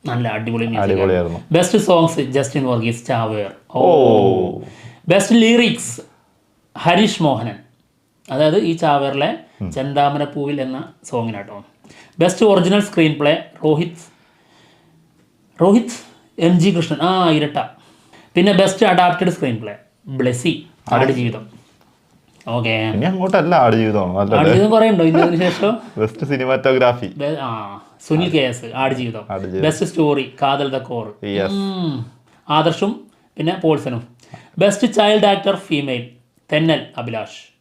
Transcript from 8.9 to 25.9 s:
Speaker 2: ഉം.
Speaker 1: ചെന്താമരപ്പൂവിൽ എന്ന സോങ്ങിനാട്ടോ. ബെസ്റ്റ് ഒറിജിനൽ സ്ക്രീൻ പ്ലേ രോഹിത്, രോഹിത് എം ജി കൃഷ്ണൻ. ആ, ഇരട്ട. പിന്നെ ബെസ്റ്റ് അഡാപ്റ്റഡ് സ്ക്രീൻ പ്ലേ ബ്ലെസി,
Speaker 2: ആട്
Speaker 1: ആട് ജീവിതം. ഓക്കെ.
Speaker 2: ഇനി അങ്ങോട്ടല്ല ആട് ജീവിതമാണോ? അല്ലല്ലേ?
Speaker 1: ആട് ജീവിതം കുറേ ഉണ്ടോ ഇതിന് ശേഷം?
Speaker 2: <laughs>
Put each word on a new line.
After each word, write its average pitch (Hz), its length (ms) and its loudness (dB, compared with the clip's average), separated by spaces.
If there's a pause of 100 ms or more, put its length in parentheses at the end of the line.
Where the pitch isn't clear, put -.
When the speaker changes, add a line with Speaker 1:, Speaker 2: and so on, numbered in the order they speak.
Speaker 2:
ഉം. 90 100 -6
Speaker 1:
ചെന്താമരപ്പൂവിൽ 143 920 -4
എന്ന 131 220 -8 (200)
സോങ്ങിനാട്ടോ. 110 600 -8 (540)
ബെസ്റ്റ് 180 260 2
ഒറിജിനൽ 196 360 4
സ്ക്രീൻ 160 380 2
പ്ലേ 151 240 2 (220)
രോഹിത്, 156 500 -2 (1500)
രോഹിത് 202 440 2 (340)
എം 170 200 4
ജി 175 180 2
കൃഷ്ണൻ. 156 240 -4
ആ, 180 300 2
ഇരട്ട. 151 320 0 (720)
പിന്നെ 190 180 4
ബെസ്റ്റ് 190 320 4
അഡാപ്റ്റഡ് 180 440 2
സ്ക്രീൻ 131 320 -4
പ്ലേ 104 140 -12 (320)
ബ്ലെസി, 127 580 -4 (260)
Speaker 2:
ആട് 120 100 2
Speaker 1:
ആട് 135 100 2
ജീവിതം. 110 440 -6 (920)
ഓക്കെ. 117 220 -2
Speaker 2:
ഇനി 110 360 -2
അങ്ങോട്ടല്ല 185 500 0
ആട് 120 200 4
ജീവിതമാണോ? 101 460 0
അല്ലല്ലേ? 104 160 2
Speaker 1:
ആട് 101 120 4
ജീവിതം 208 220 4
കുറേ 226 180 4
ഉണ്ടോ 175 140 2
ഇതിന് 170 320 2
ശേഷം? 185 420 0 (100)
Speaker 2:
<laughs> - 100 -14